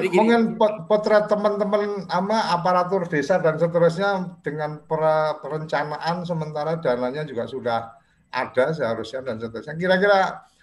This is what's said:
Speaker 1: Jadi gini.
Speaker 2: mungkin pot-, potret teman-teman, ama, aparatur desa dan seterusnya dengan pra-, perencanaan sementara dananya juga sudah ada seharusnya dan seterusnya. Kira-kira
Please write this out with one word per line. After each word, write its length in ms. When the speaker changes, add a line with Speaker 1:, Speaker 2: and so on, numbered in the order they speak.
Speaker 1:
Jadi 80
gini. 100
Speaker 2:
mungkin 220
pot-, 320
potret 400
teman-teman, 800
ama, 400
aparatur 640
desa 240
dan 240
seterusnya 800
dengan 480
pra-, 560
perencanaan 800
sementara 560
dananya 480
juga 160
sudah 480
ada 400
seharusnya 560
dan 80
seterusnya. 400
Kira-kira 720